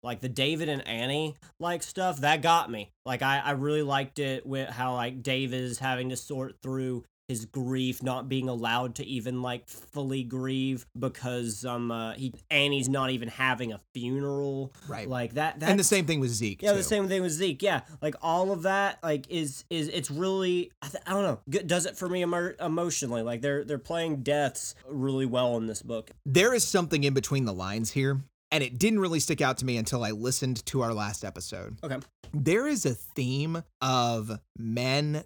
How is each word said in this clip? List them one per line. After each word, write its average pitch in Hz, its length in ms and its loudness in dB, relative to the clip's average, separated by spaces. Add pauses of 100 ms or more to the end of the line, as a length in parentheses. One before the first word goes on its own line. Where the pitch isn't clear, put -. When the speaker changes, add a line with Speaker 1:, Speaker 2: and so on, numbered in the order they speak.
Speaker 1:
Like 123 140 -6
the 254 80 -6
David 156 400 0
and 143 180 -2
Annie, 139 520 -2 (240)
like, 170 200 -2
stuff, 185 380 -2
that 147 220 4
got 165 280 6
me. 107 200 -8 (160)
Like, 127 160 -2
I, 139 180 4
I 143 120 0
really 147 320 0
liked 139 360 -2
it 135 260 -2
with 135 220 -4
how, 127 280 -2
like, 123 280 -4
Dave 131 300 0
is 127 260 -4
having 127 300 -2
to 127 80 -6
sort 131 440 -8
through 131 440 -4 (240)
his 113 160 -4
grief, 127 580 -2
not 127 240 -2
being 131 220 0
allowed 120 460 0
to 143 100 -8
even, 127 360 -4
like, 123 280 -6
fully 135 540 -4
grieve 131 600 -2 (140)
because, 123 640 -4
um, 120 260 -4
uh, 113 260 -4
he, 131 180 -6 (180)
Annie's 139 380 4
not 135 220 2
even 117 180 -2
having 123 420 0
a 101 80 -8 (340)
funeral. 139 600 -4 (160)
Speaker 2:
Right. 113 180 -6
Speaker 1:
Like, 120 280 -4
that, 151 200 0
Speaker 2:
And 147 60 -10
the 180 160 6
Speaker 1:
that's 190 100 4
Speaker 2:
same 190 180 4
thing 156 140 2
with 127 120 2
Zeke, 107 300 -2
Speaker 1:
Yeah, 208 120 6
the 196 60 4
Speaker 2:
too. 185 40 0
Speaker 1:
same 202 240 2
thing 190 140 2
with 180 100 0
Zeke, 151 320 -2
yeah. 180 180 2 (200)
Like, 151 200 -2
all 180 300 2
of 170 120 -2
that, 190 380 2
like, 151 280 -2
is, 156 400 -4
is, 160 180 -2
it's 160 240 -4
really, 180 580 0 (120)
I 147 80 -12
th-, - 180 -10
I 175 40 -4
don't 196 120 2
know, 143 160 2 (100)
g-, 185 140 0
does 170 220 2
it - 100 -4
for 180 140 -4
me 180 140 2
emo-, 175 360 0
emotionally. 160 600 0
Like, 117 200 -2
they're, 143 220 0
they're 147 140 -4
playing 165 460 -2
deaths 143 520 0 (100)
really 135 400 0
well 123 300 4
in 113 120 0
this 107 140 -6
book. 113 300 -8 (140)
Speaker 2:
There 180 280 6
is 233 120 4
something 160 400 2
in 143 80 4
between 135 320 2
the 101 80 -2
lines 98 380 -2
here, 135 280 2 (320)
and 151 120 2
it 123 140 -4
didn't 214 220 4
really 165 200 2
stick 151 220 0
out 131 160 4
to 131 80 -2
me 123 120 2
until 117 260 0
I 110 80 0
listened 123 560 -2
to 131 140 0
our 117 120 0
last 104 320 -4
episode. 95 580 -10
Speaker 1:
Okay. 135 140 -4 (380)
Speaker 2:
There 175 320 4
is 269 180 0
a 131 80 4
theme 143 720 -2 (180)
of 117 580 2 (180)
men 131 680 0